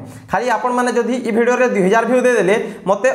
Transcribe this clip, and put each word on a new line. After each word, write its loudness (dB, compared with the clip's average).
ଖାଲି 0
ଆପଣମାନେ -2
ଯଦି 0
ଇ -4
ଭିଡ଼ିଓରେ 2
ଦୁଇ 0
ହଜାର 2
view 2
ଦେଇଦେଲେ, 2
ମୋତେ 2